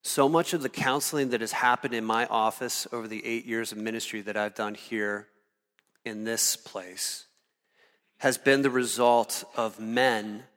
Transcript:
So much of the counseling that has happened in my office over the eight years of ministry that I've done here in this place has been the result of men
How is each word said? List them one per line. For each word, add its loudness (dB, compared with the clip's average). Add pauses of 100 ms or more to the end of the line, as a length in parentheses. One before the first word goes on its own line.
So 4
much 4
of 0
the -2
counseling 0
that 0
has -4
happened 2
in -2
my 2
office -2
over -8
the -10
eight -4
years -4
of -10
ministry -6
that -6
I've -2
done -4
here -4 (760)
in -8
this -2
place -10 (920)
has 2
been 4
the 4
result 2 (100)
of -2
men 0 (140)